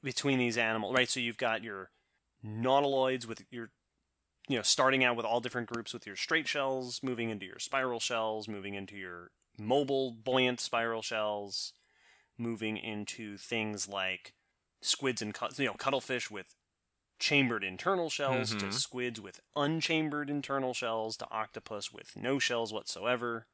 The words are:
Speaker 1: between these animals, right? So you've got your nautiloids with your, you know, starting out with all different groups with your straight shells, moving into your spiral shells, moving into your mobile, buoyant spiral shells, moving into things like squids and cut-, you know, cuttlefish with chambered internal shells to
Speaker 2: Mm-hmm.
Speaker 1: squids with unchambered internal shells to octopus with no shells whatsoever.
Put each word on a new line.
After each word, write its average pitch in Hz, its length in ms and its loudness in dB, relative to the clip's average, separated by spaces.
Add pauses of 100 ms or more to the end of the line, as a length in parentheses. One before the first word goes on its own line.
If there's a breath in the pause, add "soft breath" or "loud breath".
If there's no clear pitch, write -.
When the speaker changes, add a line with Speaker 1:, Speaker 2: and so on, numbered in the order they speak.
Speaker 1:
between 135 340 2
these 120 200 2
animals, 113 380 2
right? 127 140 6
So 131 100 0
you've 117 180 -4
got 113 260 0
your 98 260 -10 (560)
nautiloids 131 800 4
with 113 240 -10
your, 117 220 -10 (760)
you 135 100 2
know, 110 40 2
starting 131 420 6
out 123 120 6
with 113 100 -2
all 117 140 4
different 117 280 -4
groups 117 260 -6
with 117 120 -10
your 101 100 -10
straight 160 320 0
shells, 131 540 0
moving 117 280 -2
into 101 160 -4
your 90 140 -14
spiral 131 400 0
shells, 110 480 0
moving 101 280 -6
into 98 200 -8
your 90 360 -12 (260)
mobile, 135 540 2
buoyant 127 480 2
spiral 117 420 0
shells, 104 720 -2 (640 soft breath)
moving 110 400 -2
into 104 600 -8
things 107 520 -2
like 92 440 -4 (480)
squids - 400 2
and 107 120 -4
cut-, - 240 -6
you 139 80 2
know, 107 80 0
cuttlefish 131 560 0
with 101 260 -12 (640)
chambered 123 460 4
internal 165 460 0
shells 131 420 0
to 110 60 0
Speaker 2:
Mm-hmm. 98 140 -2
Speaker 1:
squids 123 480 -2
with 98 220 -14 (140)
unchambered 151 760 0
internal 139 440 0
shells 113 440 -2
to - 140 -8
octopus 110 600 -6
with - 240 -16
no 123 240 0
shells 117 320 2
whatsoever. 113 840 -2